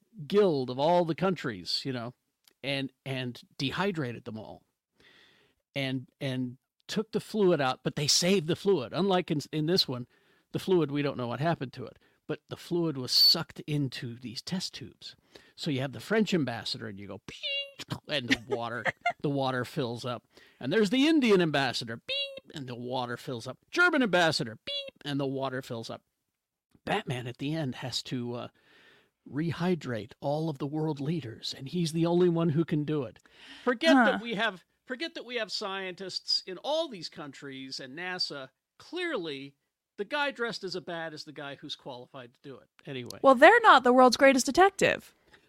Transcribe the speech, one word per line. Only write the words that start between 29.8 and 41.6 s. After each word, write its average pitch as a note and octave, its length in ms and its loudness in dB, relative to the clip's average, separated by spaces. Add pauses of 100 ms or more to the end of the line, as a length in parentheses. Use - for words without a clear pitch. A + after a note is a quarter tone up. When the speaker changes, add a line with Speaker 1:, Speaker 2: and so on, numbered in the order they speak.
Speaker 1:
all D3+ 280 -2
of C#3+ 80 -6
the D3+ 100 -6
world D3+ 320 -4
leaders, D3+ 580 -6
and C3+ 120 -12
he's E3 240 0
the E3 120 2
only F3 240 4
one E3 200 2
who D#3+ 160 2
can D3 180 0
do D3 200 -2
it. A2 160 -12 (440)
Forget C#4 320 4
Speaker 2:
Huh. B3+ 100 8
Speaker 1:
that G3+ 160 2
we A#3 140 -6
have, G3 280 -2 (220)
forget D#4 280 -8
that - 120 -12
we A#3+ 100 -8
have G#3+ 160 -4
scientists F#3+ 960 -6
in F#3 100 -8
all D#4 320 -2
these F#3 200 -12
countries C3+ 720 -12
and C3+ 180 -14
nasa. F3 520 -6 (300)
Clearly, E3+ 720 -6 (440)
the G#3 80 -4
guy C#4+ 260 -2
dressed A#3 320 -6
as F3+ 120 -8
a F3+ 60 -8
bat E3 320 -8
is D3 100 -14
the D#3 80 -16
guy C#3 240 -12
who's D3 200 -12